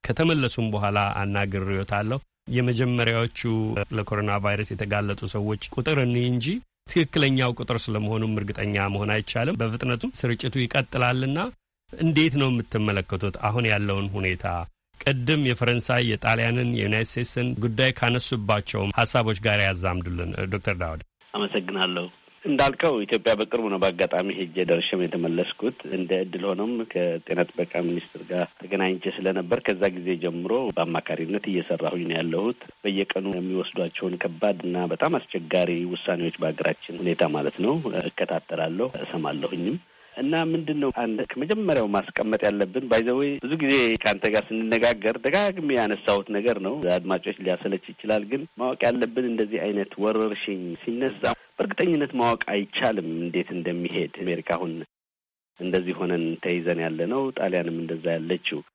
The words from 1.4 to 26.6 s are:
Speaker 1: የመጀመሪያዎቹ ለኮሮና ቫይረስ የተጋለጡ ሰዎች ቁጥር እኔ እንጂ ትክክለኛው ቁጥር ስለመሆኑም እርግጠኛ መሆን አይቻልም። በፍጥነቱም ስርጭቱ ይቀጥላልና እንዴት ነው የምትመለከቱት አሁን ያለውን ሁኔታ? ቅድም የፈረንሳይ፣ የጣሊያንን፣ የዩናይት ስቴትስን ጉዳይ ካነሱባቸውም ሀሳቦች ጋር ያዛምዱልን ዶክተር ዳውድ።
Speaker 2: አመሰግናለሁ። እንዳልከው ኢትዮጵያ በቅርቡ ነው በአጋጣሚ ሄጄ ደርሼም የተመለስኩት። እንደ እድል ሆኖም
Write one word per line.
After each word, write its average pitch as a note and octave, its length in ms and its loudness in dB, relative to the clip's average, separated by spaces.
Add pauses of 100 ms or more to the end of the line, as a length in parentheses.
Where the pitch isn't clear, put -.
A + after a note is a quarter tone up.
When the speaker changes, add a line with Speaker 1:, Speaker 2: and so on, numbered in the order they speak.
Speaker 1:
የመጀመሪያዎቹ A#2+ 880 2 (500)
ለኮሮና G#2 480 0
ቫይረስ G2+ 320 0
የተጋለጡ G#2 580 -2
ሰዎች G#2+ 420 -2
ቁጥር C#3+ 280 2
እኔ B2 260 2
እንጂ B2 220 0 (420)
ትክክለኛው C3+ 680 4
ቁጥር A#2+ 240 -2
ስለመሆኑም A2 580 0
እርግጠኛ G2+ 520 0
መሆን G2+ 220 0
አይቻልም። A#2 480 0
በፍጥነቱም A#2 560 -2
ስርጭቱ A#2+ 420 -2
ይቀጥላልና C3 800 0 (520)
እንዴት D#3 440 2
ነው C#3 140 4
የምትመለከቱት G#2 920 0
አሁን A2 240 0
ያለውን G2+ 440 0
ሁኔታ? F#2 340 -2 (560)
ቅድም C#3 440 2
የፈረንሳይ፣ B2 600 2
የጣሊያንን፣ A#2 680 2
የዩናይት A2 360 2
ስቴትስን A#2+ 480 -2
ጉዳይ A#2+ 360 4
ካነሱባቸውም G#2+ 1040 0
ሀሳቦች A2 460 2
ጋር G#2 200 4
ያዛምዱልን F2+ 680 0 (200)
ዶክተር G2 260 -2
ዳውድ። D#2+ 260 -4 (320)
Speaker 2:
አመሰግናለሁ። F#2 720 -2 (380)
እንዳልከው C#3 560 4
ኢትዮጵያ A2 340 2
በቅርቡ A2 320 0
ነው G2 120 0
በአጋጣሚ F#2 540 2
ሄጄ F2 320 -4
ደርሼም E2+ 360 2
የተመለስኩት። E2+ 800 -2 (140)
እንደ F2+ 260 -2
እድል F#2 260 -2
ሆኖም G2+ 280 0 (160)